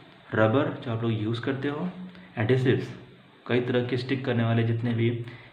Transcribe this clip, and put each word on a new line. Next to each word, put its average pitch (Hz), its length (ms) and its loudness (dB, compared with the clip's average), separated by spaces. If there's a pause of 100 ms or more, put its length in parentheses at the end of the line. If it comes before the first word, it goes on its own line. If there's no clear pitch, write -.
(360)
rubber 113 340 4 (160)
जो 120 60 -4
आप 113 120 -4
लोग 113 100 0
यूज़ 107 280 -2
करते 131 260 -2
हो, 156 220 -4 (480)
adhesives 123 560 2 (540)
कई 123 140 2
तरह 123 260 0
के 131 100 -2
stick 131 280 -2
करने 117 180 0
वाले 113 200 2
जितने 117 300 0
भी 117 160 2 (440)